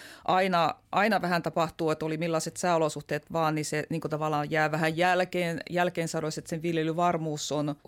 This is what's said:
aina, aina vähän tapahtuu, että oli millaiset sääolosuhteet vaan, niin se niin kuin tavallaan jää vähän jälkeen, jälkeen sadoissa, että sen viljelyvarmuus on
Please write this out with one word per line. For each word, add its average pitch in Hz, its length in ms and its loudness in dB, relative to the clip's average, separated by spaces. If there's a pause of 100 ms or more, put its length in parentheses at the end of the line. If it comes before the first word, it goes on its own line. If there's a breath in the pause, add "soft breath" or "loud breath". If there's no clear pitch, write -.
(260 loud breath)
aina, 180 500 4 (160)
aina 196 300 4
vähän 175 220 0
tapahtuu, 165 480 0
että 156 140 -2
oli 156 120 -2
millaiset 160 400 -2
sääolosuhteet 156 760 0
vaan, 160 220 2
niin 151 100 -2
se 151 240 -2
niin 165 120 -2
kuin 151 100 -4
tavallaan 151 400 -2
jää 156 200 2
vähän 160 260 0
jälkeen, 180 600 2 (100)
jälkeen 175 380 0
sadoissa, 160 320 -4
että - 100 -12
sen 160 120 -4
viljelyvarmuus 160 920 0
on 147 240 -2 (120)